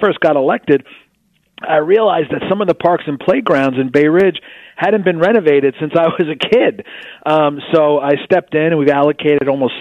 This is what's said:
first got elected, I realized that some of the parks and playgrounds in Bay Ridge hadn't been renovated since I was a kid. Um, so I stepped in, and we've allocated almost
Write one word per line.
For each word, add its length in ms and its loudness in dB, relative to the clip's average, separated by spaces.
first 180 0
got 160 2
elected, 500 0
I 100 0
realized 560 0
that 180 -6
some 100 -2
of 60 -4
the 80 2
parks 320 0
and 140 -6
playgrounds 580 -2
in 140 -2
Bay 160 2
Ridge 320 0
hadn't 300 0
been 160 0
renovated 580 2
since 180 -6
I 120 2
was 200 -2
a 80 -6
kid. 480 0
Um, 360 0
so 280 2
I 140 0
stepped 320 0
in, 100 0
and 120 0
we've 100 2
allocated 600 2
almost 320 -2